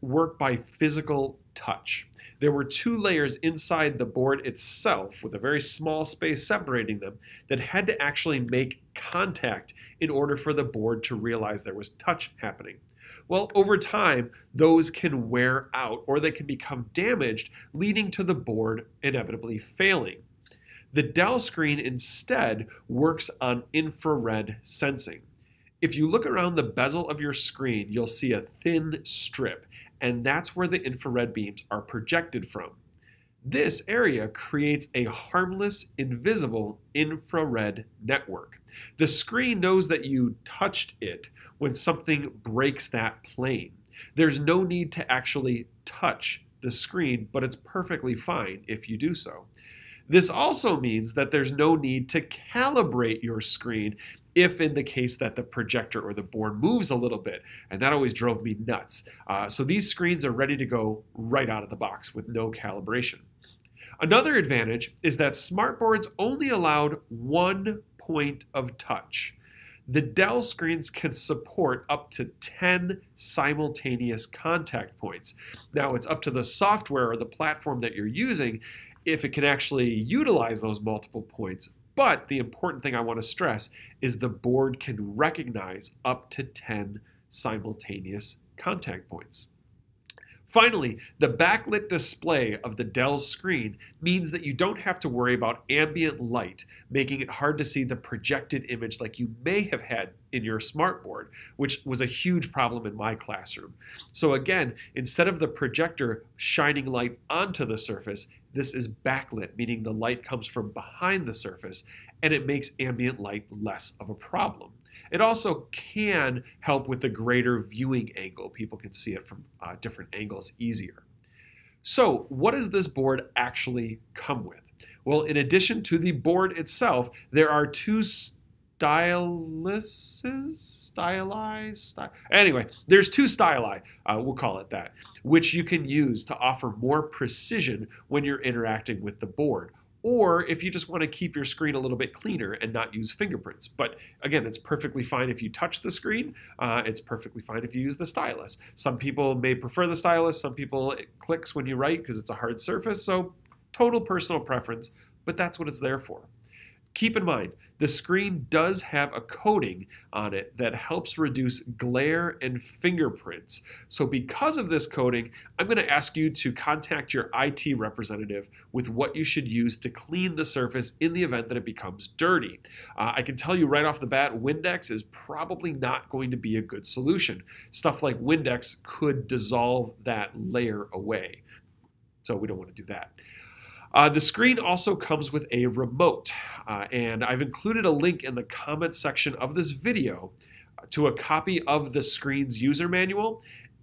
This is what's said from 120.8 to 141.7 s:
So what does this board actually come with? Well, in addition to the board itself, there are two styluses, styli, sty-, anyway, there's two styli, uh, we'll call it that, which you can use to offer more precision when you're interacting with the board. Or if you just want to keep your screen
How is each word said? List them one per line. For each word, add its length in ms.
So 460
what 240
does 200
this 160
board 500
actually 640
come 300
with? 160
Well, 160
in 160
addition 460
to 140
the 140
board 460
itself, 520
there 180
are 160
two 340
styluses, 380
styli, 840
sty-, 320
anyway, 380
there's 220
two 160
styli, 560
uh, 160
we'll 140
call 240
it 100
that, 240
which 300
you 100
can 240
use 380
to 120
offer 340
more 300
precision 840
when 160
you're 180
interacting 600
with 180
the 60
board. 460
Or 440
if 160
you 80
just 180
want 120
to 60
keep 280
your 100
screen 300